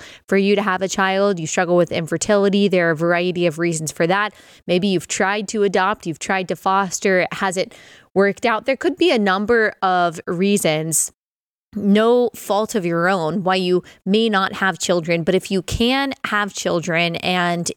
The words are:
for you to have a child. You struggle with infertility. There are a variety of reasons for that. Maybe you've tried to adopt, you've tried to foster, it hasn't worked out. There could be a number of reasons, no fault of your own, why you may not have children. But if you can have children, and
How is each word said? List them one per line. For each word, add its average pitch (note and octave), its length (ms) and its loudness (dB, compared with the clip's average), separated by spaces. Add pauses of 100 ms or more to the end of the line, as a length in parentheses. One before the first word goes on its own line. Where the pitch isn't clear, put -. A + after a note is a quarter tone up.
(280)
for G3 80 2
you G3+ 180 4
to G3+ 80 2
have F#3 180 -2
a G3 60 -2
child. F#3+ 540 0
You D#3 80 -6
struggle F3 280 0
with F3 140 2
infertility. G3 800 2
There F3+ 180 2
are E3+ 60 2
a D#3 40 -4
variety F3 500 0
of D#3+ 120 -2
reasons D#3+ 320 -2
for E3+ 160 0
that. G3+ 260 0 (360)
Maybe F3+ 180 2
you've F3+ 220 -2
tried G3+ 400 -2
to G#3 160 -2
adopt, G3 420 0
you've D#3+ 140 -6
tried F#3+ 280 -4
to D#3 80 -4
foster, F#3+ 680 0
it - 120 -4
hasn't F#3+ 400 -4 (400)
worked G3 320 2
out. A3 180 0
There C4+ 120 0
could - 200 -2
be F4 140 2
a B3+ 80 2
number G#3 640 2
of F3+ 460 0
reasons, E3 840 0 (640)
no A3 600 4
fault G#3 400 -2
of F#3 120 -2
your E3+ 240 0
own, F#3 320 -2
why F#3 140 2
you F3+ 260 0 (240)
may A3 240 2
not F#3+ 240 0
have F#3 240 -2
children. E3+ 440 0
But F3+ 120 2
if - 160 -2
you F#3+ 120 0
can C4 520 -2 (100)
have G#3 300 -4
children, E3+ 640 -2
and F3 600 -2